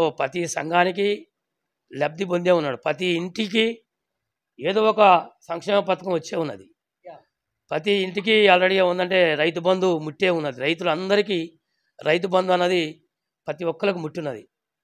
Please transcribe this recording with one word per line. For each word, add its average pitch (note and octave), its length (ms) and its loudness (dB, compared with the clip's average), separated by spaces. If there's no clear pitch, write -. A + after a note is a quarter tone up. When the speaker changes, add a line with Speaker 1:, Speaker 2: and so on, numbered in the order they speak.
Speaker 1:
ప్రతి D3 380 -4
సంఘానికి F3 600 0
లబ్ధి D3 340 -4
పొందే F3 280 0
ఉన్నాడు, D3 280 0
ప్రతి D#3 340 -4
ఇంటికి F#3+ 500 -2
ఏదో F#3 260 -2
ఒక A3 180 2
సంక్షేమ F3 380 -4
పథకం F#3 320 -4
వచ్చే - 240 -4
ఉన్నది, A#2 300 -6
Speaker 2:
యా. E3+ 100 -20
Speaker 1:
ప్రతి D#3 300 -2
ఇంటికి F#3+ 340 0
already F#3 360 6
ఉందంటే F3+ 380 2
రైతు D#3+ 260 0
బంధు F#3 280 2
ముట్టే D#3 320 -2
ఉన్నది, D3 300 -2
రైతులందరికీ F3+ 760 0
రైతు E3+ 300 0
బంధు F#3 240 0
అన్నది F3+ 300 2
ప్రతి D#3 160 -8
ఒక్కరికి F3 360 -4
ముట్టున్నది. D3 420 -8